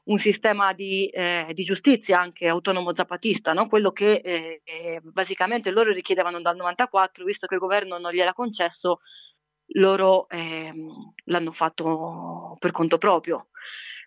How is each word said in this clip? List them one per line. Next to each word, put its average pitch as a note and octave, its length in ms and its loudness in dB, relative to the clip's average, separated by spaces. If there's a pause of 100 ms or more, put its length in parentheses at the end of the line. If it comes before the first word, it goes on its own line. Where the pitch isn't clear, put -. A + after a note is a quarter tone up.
un G3+ 140 2
sistema G3+ 560 2
di, F#3+ 340 -2
eh, F3 440 -2
di F3 120 -6
giustizia F#3+ 560 4
anche F3 280 -2
autonomo F3 460 0
zapatista, F3+ 600 -2
no? G#3 120 2
Quello G#3+ 260 2
che, G#3 300 2
eh, E3 420 -6
eh, E3 380 -10
basicamente F#3 680 -2
loro A3 220 4
richiedevano F3 500 -2
dal F3 140 0
novantaquattro, F#3 680 0
visto G3 220 -4
che F#3+ 80 -4
il F3+ 60 0
governo F#3+ 380 -2
non F3 140 -6
gliel'ha F3+ 220 2
concesso, F3+ 640 -2 (760)
loro, F#3+ 540 4
ehm, D#3+ 840 -12 (120)
l'hanno E3+ 260 -2
fatto E3 1040 -4
per E3+ 140 0
conto E3 260 2
proprio. E3+ 480 0 (600)